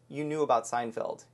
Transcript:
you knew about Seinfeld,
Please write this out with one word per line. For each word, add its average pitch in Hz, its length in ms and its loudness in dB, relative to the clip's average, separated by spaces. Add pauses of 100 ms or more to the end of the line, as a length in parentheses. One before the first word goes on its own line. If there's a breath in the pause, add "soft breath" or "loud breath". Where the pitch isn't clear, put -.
you 143 160 -6
knew 151 180 0
about 127 220 4
Seinfeld, - 680 -4